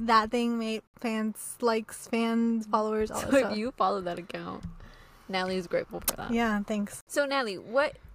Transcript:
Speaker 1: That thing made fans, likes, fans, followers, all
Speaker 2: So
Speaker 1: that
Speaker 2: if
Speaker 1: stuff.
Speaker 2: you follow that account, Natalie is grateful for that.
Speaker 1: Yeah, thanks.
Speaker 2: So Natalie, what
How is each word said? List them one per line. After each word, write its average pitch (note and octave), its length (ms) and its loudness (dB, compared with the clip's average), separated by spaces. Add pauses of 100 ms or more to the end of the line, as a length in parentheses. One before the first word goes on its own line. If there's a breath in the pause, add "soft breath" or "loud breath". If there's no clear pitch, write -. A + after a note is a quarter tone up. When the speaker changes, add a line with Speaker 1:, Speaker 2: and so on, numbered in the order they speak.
Speaker 1:
That A3 240 6
thing A#3 280 0
made A3 220 -4 (220)
fans, A3 580 -4
likes, A3+ 480 -2
fans, A3+ 580 2
followers, G#3+ 440 0
all G#3+ 100 -2
Speaker 2:
So - 60 -2
Speaker 1:
that - 100 4
Speaker 2:
if C4 120 8
Speaker 1:
stuff. G#3+ 100 -2
Speaker 2:
you A#3 180 -2
follow G3 240 2
that F3 180 -4
account, F3 460 -10 (640 soft breath)
Natalie F#3 280 0
is F3+ 100 -4
grateful - 340 -2
for - 160 -2
that. - 160 -6
Speaker 1:
Yeah, A3 300 2
thanks. G#3 460 -4
Speaker 2:
So C#4+ 180 0
Natalie, B3+ 320 -2
what B3+ 380 0 (180)